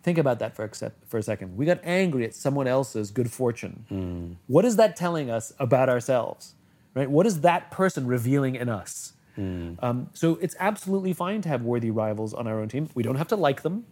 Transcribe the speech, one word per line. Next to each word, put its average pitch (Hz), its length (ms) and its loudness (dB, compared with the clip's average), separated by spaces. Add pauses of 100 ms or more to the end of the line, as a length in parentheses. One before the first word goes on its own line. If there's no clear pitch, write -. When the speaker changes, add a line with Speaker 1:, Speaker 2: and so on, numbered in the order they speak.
Speaker 1:
Think 175 140 2
about 131 220 2
that 113 160 -4
for 107 80 -6
a 107 100 -8
sec-, 110 200 -8 (120)
for - 120 -4
a 107 60 0
second. 95 340 -6
We 139 80 0
got 175 180 2
angry 175 420 2
at 113 80 -8
someone 139 340 0
else's 123 440 0
good 117 200 0
fortune. 117 600 -4
Speaker 2:
Mm. 87 440 -6 (120)
Speaker 1:
What 147 160 6
is 240 140 4
that 214 180 6
telling 165 340 -2
us 113 300 -4
about 131 300 4
ourselves? 123 680 -2 (380)
Right? 131 160 -2
What 151 160 6
is 180 160 0
that 175 300 2
person 175 360 0
revealing 127 480 2
in 120 140 -4
us? - 440 -8 (240)
Speaker 2:
Mm. 87 460 -6
Speaker 1:
Um, 123 300 -2
so 165 280 2
it's 180 180 -4
absolutely 190 540 -2
fine 196 280 -2
to 175 80 -4
have 123 140 0
worthy 117 280 0
rivals 110 420 -2
on 113 140 -6
our 110 120 -2
own 107 100 -4
team. 147 260 -4
We 120 80 0
don't 131 120 0
have 160 140 -2
to 226 60 2
like 147 260 2
them. 190 300 -4